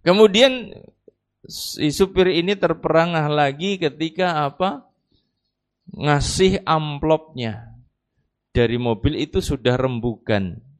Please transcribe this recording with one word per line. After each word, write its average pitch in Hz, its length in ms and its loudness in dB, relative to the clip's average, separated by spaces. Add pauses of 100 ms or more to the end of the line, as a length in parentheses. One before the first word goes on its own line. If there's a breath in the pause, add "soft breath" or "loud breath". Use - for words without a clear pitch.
Kemudian 220 720 4 (720)
si - 480 -4
supir 185 400 2
ini 175 240 0
terperangah 165 720 0
lagi 151 480 0
ketika 160 720 -2
apa? 185 400 -4 (1040)
Ngasih 165 720 0
amplopnya. 147 1120 -4 (800)
Dari 120 240 2
mobil 117 400 -2
itu 180 240 -4
sudah 127 320 0
rembugan. 113 880 -4 (160)